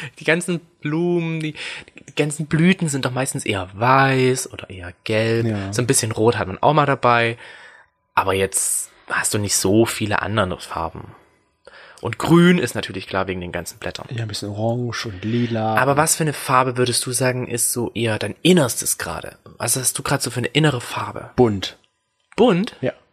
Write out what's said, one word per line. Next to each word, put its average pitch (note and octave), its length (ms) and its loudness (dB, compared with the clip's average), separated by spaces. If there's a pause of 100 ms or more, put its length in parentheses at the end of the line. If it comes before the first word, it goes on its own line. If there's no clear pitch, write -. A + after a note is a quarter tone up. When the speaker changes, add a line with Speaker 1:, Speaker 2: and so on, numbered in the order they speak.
(200)
Speaker 1:
Die - 40 -14
ganzen E3+ 380 0 (180)
Blumen, E3 640 -2
die, D#3 140 -8 (520)
die - 80 -16
ganzen D3+ 320 -2
Blüten E3+ 400 4
sind C3+ 160 -2
doch B2+ 80 -2
meistens C3 340 -4
eher F#2+ 280 -2
weiß C3 800 2
oder - 160 -14
eher F2+ 240 -14 (100)
gelb. A2+ 440 0
Speaker 2:
Ja. G2+ 260 -4
Speaker 1:
So B2 80 -2
ein A#2 60 0
bisschen A#2+ 260 0
Rot A2 240 4
hat F#2+ 100 -2
man F#2+ 140 -8
auch D3 120 4
mal D3 120 4
dabei. A#2+ 520 2 (760)
Aber - 180 2
jetzt - 560 -2 (200)
hast - 240 -2
du A2 60 0
nicht G2+ 180 -2
so A2 280 4
viele G#2 360 -2
andere G2 380 -2
Farben. - 540 -10 (840)
Und A2 180 -6
grün F3 400 6
ist C3 160 -2
natürlich G2 320 -8
klar F#2+ 220 -2
wegen F#2 140 -6
den F2 100 -10
ganzen E2+ 280 -8
Blättern. - 300 -10
Speaker 2:
Ja, A#2 140 -6
ein G#2+ 60 -8
bisschen G2+ 200 -8
orange A#2 580 -4
und F#2 160 -12
lila. A2+ 520 0
Speaker 1:
Aber C3+ 220 2
was D#3+ 180 2
für E3 80 -2
eine D3 100 0
Farbe B2+ 440 0
würdest B2 280 0
du C3 60 -8
sagen, B2+ 360 0
ist - 260 -2
so A#2+ 200 -4
eher A2 240 -2
dein G#2 240 -4
Innerstes D#3 560 2
gerade? - 400 -10 (200)
Was A#2 180 -2
hast C3 240 -4
du C#3 40 -10
gerade C#3 200 0
so B2+ 80 -4
für B2 80 -4
eine A#2+ 80 -2
innere C#3+ 340 2
Farbe? - 540 -8
Speaker 2:
Bunt. G#2 420 2 (600)
Speaker 1:
Bunt? G#3+ 440 4
Speaker 2:
Ja. C3+ 120 -2 (200)